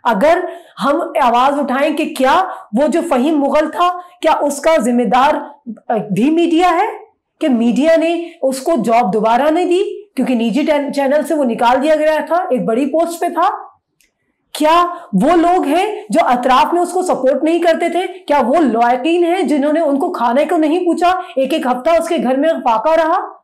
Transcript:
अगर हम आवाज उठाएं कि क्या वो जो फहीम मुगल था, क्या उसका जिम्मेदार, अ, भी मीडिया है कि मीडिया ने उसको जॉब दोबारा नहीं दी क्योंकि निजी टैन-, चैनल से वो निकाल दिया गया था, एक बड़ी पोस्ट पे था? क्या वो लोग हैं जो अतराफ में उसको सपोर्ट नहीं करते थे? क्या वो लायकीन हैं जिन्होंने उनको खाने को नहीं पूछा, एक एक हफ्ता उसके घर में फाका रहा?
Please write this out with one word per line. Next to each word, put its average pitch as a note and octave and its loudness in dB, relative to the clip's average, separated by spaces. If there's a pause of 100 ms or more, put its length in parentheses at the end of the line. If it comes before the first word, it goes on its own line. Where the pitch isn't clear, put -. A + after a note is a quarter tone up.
अगर D4 2 (300)
हम C#4+ -2 (100)
आवाज B3 2
उठाएं C#4 -2
कि D#4 -2
क्या C#4 2 (340)
वो C#4+ 2
जो D#4 0
फहीम D#4 0
मुगल C#4+ 0
था, F4+ -2 (200)
क्या D#4+ 2
उसका D#4 0
जिम्मेदार, B3 0 (380)
अ, A3+ 0 (140)
भी A3+ 2
मीडिया E4+ 2
है F#4 -2 (400)
कि D#4 0
मीडिया A#3+ 2
ने E4+ -2 (120)
उसको C4+ -2
जॉब A3+ 0
दोबारा A3+ 2
नहीं F4 0
दी F#4 -2
क्योंकि B3+ -2
निजी A#3 -2
टैन-, C#4+ -2
चैनल C#4 0
से D4+ -2
वो D4 0
निकाल A#3+ 0
दिया D#4 2
गया D4+ 0
था, E4 -2
एक G3+ -2
बड़ी A#3+ 0
पोस्ट E4 -2
पे F4 -2
था? F4 -4 (760)
क्या E4 4 (300)
वो C#4 4
लोग E4+ 2
हैं G4 -2
जो D4+ 2
अतराफ C#4 2
में F4 2
उसको F4 -2
सपोर्ट C4+ 0
नहीं E4 0
करते E4+ 0
थे? F4+ -4
क्या C#4+ -4
वो C4+ 0
लायकीन B3+ 0
हैं E4+ 0
जिन्होंने D4 0
उनको C#4+ 0
खाने A#3+ 0
को F4 -2
नहीं D#4+ 0
पूछा, F4 0 (160)
एक C4+ 0
एक - -2
हफ्ता B3+ 0
उसके E4 -2
घर B3 0
में D#4+ 0
फाका B3 0
रहा? E4 0 (120)